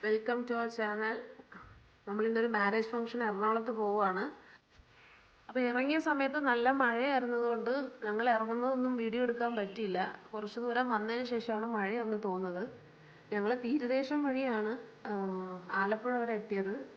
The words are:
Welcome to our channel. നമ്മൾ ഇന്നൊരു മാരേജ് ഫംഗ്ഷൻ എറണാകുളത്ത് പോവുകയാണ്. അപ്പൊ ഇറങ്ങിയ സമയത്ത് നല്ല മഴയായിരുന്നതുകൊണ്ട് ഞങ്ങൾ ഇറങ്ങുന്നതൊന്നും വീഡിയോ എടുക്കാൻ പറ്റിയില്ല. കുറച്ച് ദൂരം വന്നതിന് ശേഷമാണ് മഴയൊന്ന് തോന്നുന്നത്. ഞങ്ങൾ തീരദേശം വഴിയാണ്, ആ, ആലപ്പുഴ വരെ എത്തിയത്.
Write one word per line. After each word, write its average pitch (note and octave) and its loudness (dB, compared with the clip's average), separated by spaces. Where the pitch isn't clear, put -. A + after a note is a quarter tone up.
Welcome A3 2
to A#3+ 0
our A#3 0
channel. A3 -2
നമ്മൾ G#3 0
ഇന്നൊരു A3+ 4
മാരേജ് G#3+ 4
ഫംഗ്ഷൻ A#3 -2
എറണാകുളത്ത് A3 2
പോവുകയാണ്. G3+ 2
അപ്പൊ - -2
ഇറങ്ങിയ C4+ 2
സമയത്ത് C#4 2
നല്ല A#3+ 4
മഴയായിരുന്നതുകൊണ്ട് A#3+ 2
ഞങ്ങൾ G#3+ 0
ഇറങ്ങുന്നതൊന്നും B3 0
വീഡിയോ A3+ 0
എടുക്കാൻ A#3+ 0
പറ്റിയില്ല. G3 -2
കുറച്ച് G#3+ -8
ദൂരം A#3+ 0
വന്നതിന് A3+ 0
ശേഷമാണ് A3+ -2
മഴയൊന്ന് G#3+ 0
തോന്നുന്നത്. F#3 -2
ഞങ്ങൾ G#3 2
തീരദേശം C4+ 2
വഴിയാണ്, A#3+ 0
ആ, - -2
ആലപ്പുഴ A3 0
വരെ A3+ -2
എത്തിയത്. G3 -2